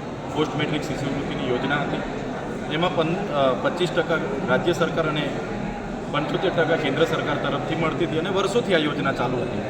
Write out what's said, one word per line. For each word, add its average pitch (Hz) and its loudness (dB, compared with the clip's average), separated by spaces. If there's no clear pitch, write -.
પોસ્ટ 151 0
મેટ્રિક 151 0
શિષ્યવૃત્તિની - -4
યોજના 131 0
હતી. - -4
એમાં 170 0
પન-, 170 0
અ, 135 4
પચીસ - 0
ટકા 160 0
રાજ્ય - 2
સરકાર 160 0
અને 147 0
પંચોતેર 165 0
ટકા 160 4
કેન્દ્ર 147 2
સરકાર 143 0
તરફથી 143 -2
મળતી 160 0
હતી 156 0
અને 180 -2
વર્ષોથી 196 4
આ 170 6
યોજના 147 2
ચાલુ 127 0
હતી. 120 -2